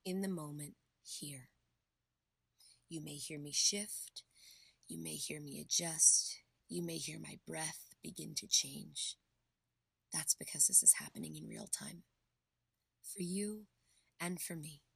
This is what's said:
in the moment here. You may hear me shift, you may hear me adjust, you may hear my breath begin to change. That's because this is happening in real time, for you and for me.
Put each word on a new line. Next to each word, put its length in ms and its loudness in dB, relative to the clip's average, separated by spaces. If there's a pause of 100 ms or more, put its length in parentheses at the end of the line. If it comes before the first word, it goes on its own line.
in 160 0
the 60 0
moment 440 -4 (300)
here. 480 -12 (1400)
You 160 -6
may 120 -8
hear 220 -8
me 140 -10
shift, 680 2 (680)
you 140 -8
may 140 -6
hear 220 -4
me 220 -8
adjust, 800 4 (300)
you 160 -2
may 140 -2
hear 200 -6
my 200 -10 (100)
breath 540 -6
begin 340 -8
to 100 -2
change. 720 0 (960)
That's 220 2
because 320 2
this 160 8
is 180 10
happening 360 -8
in 120 -10
real 180 -10
time, 380 -8 (1000)
for 200 -8
you 420 -2 (560)
and 200 -4
for 140 -6
me. 280 -10 (120)